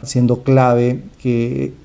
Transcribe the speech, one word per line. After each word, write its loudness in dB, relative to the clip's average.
siendo 0
clave 2
que, -4